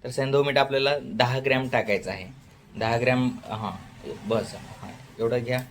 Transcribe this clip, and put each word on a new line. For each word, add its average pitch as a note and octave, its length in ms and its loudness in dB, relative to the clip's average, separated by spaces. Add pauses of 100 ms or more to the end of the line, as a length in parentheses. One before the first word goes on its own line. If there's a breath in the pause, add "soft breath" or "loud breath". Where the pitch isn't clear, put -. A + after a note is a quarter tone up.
तर B2 60 -8
सैंधव C3+ 340 2
मीठ C#3+ 140 2
आपल्याला C3+ 340 4 (120)
दहा B2 360 2
ग्रॅम C3 280 2
टाकायचं G#2+ 440 0
आहे. F#2+ 140 -8 (540)
दहा A#2 200 2
ग्रॅम, B2+ 300 2 (160)
हां, G#2+ 260 -6 (560)
बस, A2 280 -2 (260)
हां, - 100 -14 (280)
एवढं B2+ 200 0
घ्या. B2 200 -2 (120)